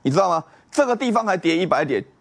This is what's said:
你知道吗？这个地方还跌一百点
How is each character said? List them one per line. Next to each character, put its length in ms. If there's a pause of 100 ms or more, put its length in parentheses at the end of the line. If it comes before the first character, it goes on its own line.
你 100
知 60
道 100
吗？ 160 (260)
这 160
个 80
地 160
方 160
还 120
跌 200
一 80
百 200
点 180 (180)